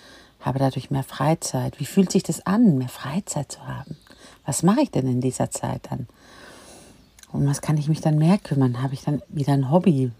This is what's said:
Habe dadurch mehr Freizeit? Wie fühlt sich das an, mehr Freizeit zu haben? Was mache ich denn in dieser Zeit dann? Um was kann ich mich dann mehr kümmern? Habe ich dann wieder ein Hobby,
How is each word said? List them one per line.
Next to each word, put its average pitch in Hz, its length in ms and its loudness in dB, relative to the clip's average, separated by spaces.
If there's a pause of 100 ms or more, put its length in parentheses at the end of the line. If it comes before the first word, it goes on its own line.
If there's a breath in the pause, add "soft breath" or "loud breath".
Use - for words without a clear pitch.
(400 loud breath)
Habe 131 200 -4
dadurch 135 320 -2
mehr 135 100 -2
Freizeit? 135 800 -4
Wie 143 40 -2
fühlt 185 280 2
sich 190 100 2
das - 240 -6
an, 190 320 6
mehr 127 100 -2
Freizeit 147 600 -6
zu - 160 -16
haben? 131 300 -12 (500 loud breath)
Was - 160 -4
mache 220 200 6
ich - 100 0
denn 131 160 0
in 127 120 0
dieser 127 300 -2
Zeit - 400 -6
dann? 123 160 -8 (1300 loud breath)
Um 143 140 0
was 143 140 -2
kann 156 160 0
ich 147 120 -2
mich 160 120 0
dann 151 180 2
mehr 170 200 4
kümmern? 131 440 0
Habe 139 120 -4
ich - 80 -14
dann 147 260 -2
wieder 143 240 -2
ein 135 180 0
Hobby, 143 500 2